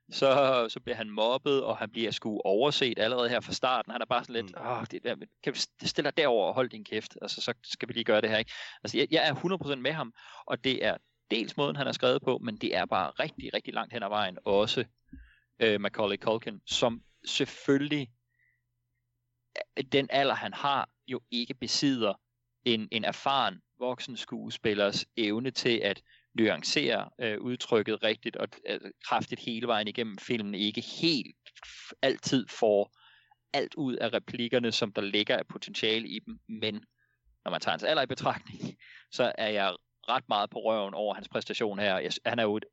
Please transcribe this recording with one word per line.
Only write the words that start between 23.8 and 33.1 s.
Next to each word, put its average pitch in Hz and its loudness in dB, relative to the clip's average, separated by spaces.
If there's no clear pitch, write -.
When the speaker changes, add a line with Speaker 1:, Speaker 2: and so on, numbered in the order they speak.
Speaker 1:
skuespillers 110 0
evne 117 0
til 120 2
at 98 -2
nuancere, 107 2
øh, 107 -2
udtrykket 110 0
rigtigt 110 0
og, - -4
øh, 107 -4
kraftigt 120 -2
hele 117 -4
vejen 107 2
igennem 107 -4
filmen, 104 -4
ikke 104 -2
helt 160 0
f-, - -18
altid 135 0
får 104 2